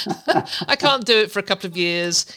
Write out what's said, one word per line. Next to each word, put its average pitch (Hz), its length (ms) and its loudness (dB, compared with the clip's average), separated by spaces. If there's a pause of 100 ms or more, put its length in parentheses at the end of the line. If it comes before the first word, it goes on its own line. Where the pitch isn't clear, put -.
<laughs> - 220 -6 (400)
I 277 80 2
can't 277 300 2
do 226 120 4
it 214 140 2
for 202 80 -4
a 190 40 0
couple 196 240 -4
of 170 100 -12
years 175 480 0 (120)